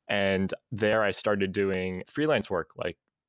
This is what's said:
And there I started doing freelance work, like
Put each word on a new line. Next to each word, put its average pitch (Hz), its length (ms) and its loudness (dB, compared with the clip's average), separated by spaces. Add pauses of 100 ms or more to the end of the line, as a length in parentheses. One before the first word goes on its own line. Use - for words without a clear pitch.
And 98 440 0 (180)
there 107 320 2
I 101 80 2
started 98 420 0
doing 92 540 -2
freelance 143 440 0
work, 87 260 -2
like - 220 -6 (300)